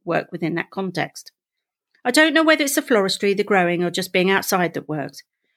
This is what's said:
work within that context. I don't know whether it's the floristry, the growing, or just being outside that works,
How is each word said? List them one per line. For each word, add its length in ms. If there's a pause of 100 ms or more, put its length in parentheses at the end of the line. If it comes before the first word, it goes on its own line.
work 280
within 240
that 160
context. 600 (720)
I 80
don't 220
know 100
whether 200
it's 120
the 60
floristry, 540
the 80
growing, 400
or 80
just 200
being 180
outside 440
that 160
works, 340 (340)